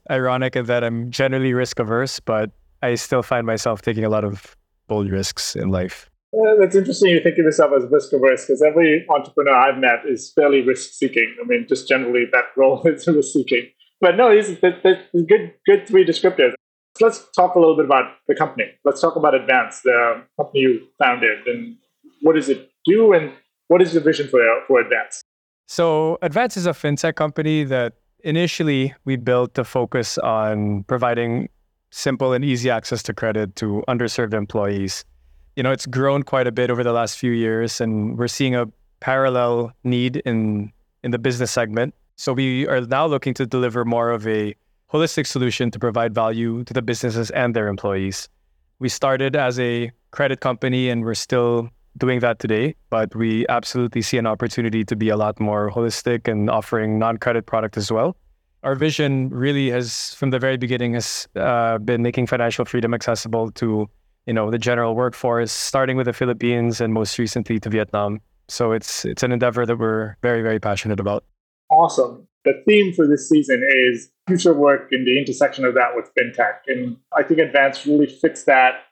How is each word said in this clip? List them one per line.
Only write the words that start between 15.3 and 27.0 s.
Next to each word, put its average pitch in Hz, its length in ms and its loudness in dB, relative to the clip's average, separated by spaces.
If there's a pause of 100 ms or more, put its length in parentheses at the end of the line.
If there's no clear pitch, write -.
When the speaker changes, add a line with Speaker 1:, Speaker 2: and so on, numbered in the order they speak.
Speaker 2:
good 196 240 4
three 190 160 6
descriptors. 160 480 2 (480)
Let's 220 340 2
talk 180 200 4
a 180 40 4
little 160 180 8
bit 147 100 2
about - 260 2 (140)
the 143 80 2
company. 139 320 -2 (180)
Let's - 160 0
talk 165 160 0
about 147 180 4
Advance, 127 460 0
the 120 420 2 (160)
company 143 220 -2
you 127 260 2 (120)
founded, 123 480 0
and 117 320 -6 (420)
what 160 140 4
does 139 160 0
it 131 220 -4 (120)
do, 208 300 6
and 156 180 0 (360)
what 175 120 6
is 170 140 2
the 165 60 2
vision 147 280 0
for, 131 120 4 (260)
for 127 140 4
Advance? 113 420 -4 (440)
Speaker 1:
So 160 540 0
Advance 202 380 -2
is 175 80 -2
a 170 60 2
fintech 151 420 -2